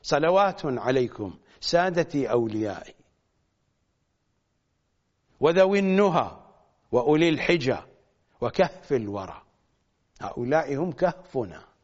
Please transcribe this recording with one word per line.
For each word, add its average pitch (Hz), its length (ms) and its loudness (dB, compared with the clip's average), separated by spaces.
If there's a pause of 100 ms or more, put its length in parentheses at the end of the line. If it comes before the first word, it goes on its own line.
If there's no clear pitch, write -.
صلوات 180 640 2
عليكم 123 720 -2 (200)
سادتي 170 720 -2
أوليائي 107 640 -4 (2500)
وذوي 190 400 4
النهى 190 580 2 (540)
وأولي 151 380 4
الحجى 143 480 0 (640)
وكهف - 520 -2
الورى". 101 480 -6 (800)
هؤلاء 139 540 -2
هم 165 160 -4
كهفنا. 127 720 -6 (200)